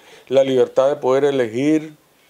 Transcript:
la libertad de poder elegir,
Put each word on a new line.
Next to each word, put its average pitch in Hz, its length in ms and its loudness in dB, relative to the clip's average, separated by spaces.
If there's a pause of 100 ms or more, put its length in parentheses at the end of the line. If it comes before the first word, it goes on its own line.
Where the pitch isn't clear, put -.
(300)
la 135 140 2
libertad 131 460 0
de 147 60 -2
poder 135 300 0
elegir, 139 720 -2 (340)